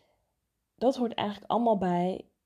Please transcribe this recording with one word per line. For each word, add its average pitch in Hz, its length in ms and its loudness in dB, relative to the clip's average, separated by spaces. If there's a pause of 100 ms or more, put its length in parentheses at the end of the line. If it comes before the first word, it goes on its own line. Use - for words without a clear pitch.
(760)
Dat 262 220 0
hoort 240 180 -2
eigenlijk - 360 -6
allemaal 226 280 2
bij, 180 460 0 (220)